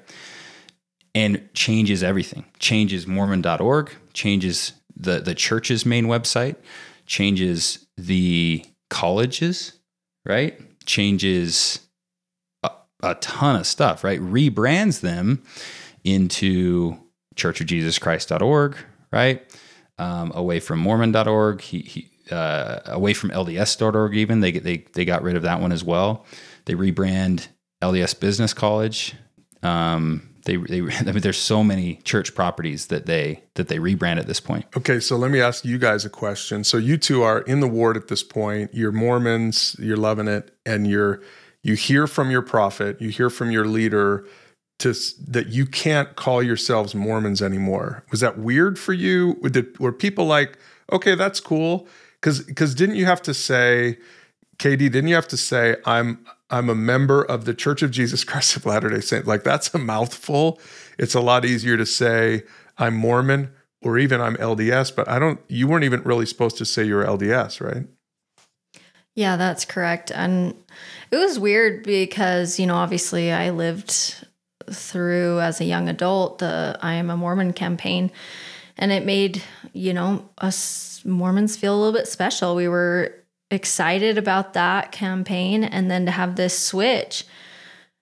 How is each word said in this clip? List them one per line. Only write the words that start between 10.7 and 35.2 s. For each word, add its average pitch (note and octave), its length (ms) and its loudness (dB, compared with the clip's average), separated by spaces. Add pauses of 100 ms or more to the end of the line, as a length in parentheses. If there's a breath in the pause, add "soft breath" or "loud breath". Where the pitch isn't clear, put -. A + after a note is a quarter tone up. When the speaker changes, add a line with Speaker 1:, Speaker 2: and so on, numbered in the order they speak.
Speaker 1:
Changes F#2 960 0 (800)
a, - 80 -2 (320)
a F2 140 -2
ton C#3 400 0
of F2 100 -2
stuff, - 380 0
right? F#2+ 160 0
Rebrands B2+ 800 2
them F#2 420 0 (640 loud breath)
into F2+ 920 2 (380)
Church - 260 -2
of E2 60 -6
Jesus D#2+ 320 0
Christ E2 300 -2
dot E2+ 120 0
org, C#3+ 360 2 (360)
right? B2+ 300 2 (560 loud breath)
Um, F2 360 -4
away F2 260 -2
from E2 180 -4
Mormon A2 340 2
dot A2 160 2
org, G#2+ 320 2
he, - 200 -8
he, - 300 -14 (200)
uh, D2+ 560 -4
away G2 280 0
from G#2 180 -4
L F#2+ 120 -2
D E2+ 140 -6
S G#2 180 0
dot A2 200 2
org G#2+ 180 2
even. G#2+ 260 2
They, F#2 120 2
they, E2+ 420 -4
they F2+ 100 0
got F2 180 0
rid F2+ 140 0
of E2 60 -2
that E2+ 180 0
one F2 120 0
as E2 100 -4
well. F2+ 420 0 (420 loud breath)
They - 80 -4
rebrand F#2 720 0 (340)
L F2+ 100 0
D F#2 80 2
S F2 140 0
Business G#2 400 0
College. G#2+ 600 -2 (480)
Um, E2 640 0 (180)
they, F#2 100 0
they, F2 240 -4
<laughs> E2+ 180 -4
I - 40 0
mean, G2 180 0
there's F#2+ 160 0
so G#2+ 260 2
many F#2 340 2
church - 380 -2
properties E2 520 -4
that E2 180 -4
they, D#2 380 -2 (140)
that F2 120 -4
they E2 80 -4
rebrand E2+ 420 0
at E2 80 -4
this - 140 -6
point. D#2+ 240 -6 (100)
Speaker 2:
Okay, B2+ 260 0
so B2 160 -2
let B2 140 0